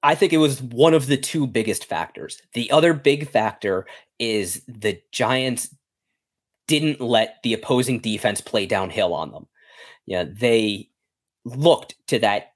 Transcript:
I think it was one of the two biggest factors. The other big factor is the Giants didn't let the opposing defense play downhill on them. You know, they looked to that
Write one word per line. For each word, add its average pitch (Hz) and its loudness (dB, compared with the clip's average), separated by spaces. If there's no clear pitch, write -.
I 147 4
think 165 2
it 160 4
was 139 2
one 131 4
of 139 2
the 139 2
two 151 -2
biggest 107 -2
factors. - -8
The 120 -4
other 156 6
big 143 0
factor 101 -2
is 107 -4
the 107 -4
Giants 127 -2
didn't 151 0
let 117 0
the 113 -2
opposing 123 0
defense 104 -4
play 101 -4
downhill 95 -2
on 76 -6
them. - -18
You 92 -6
know, 90 -2
they 110 0
looked 135 2
to 127 0
that 104 -2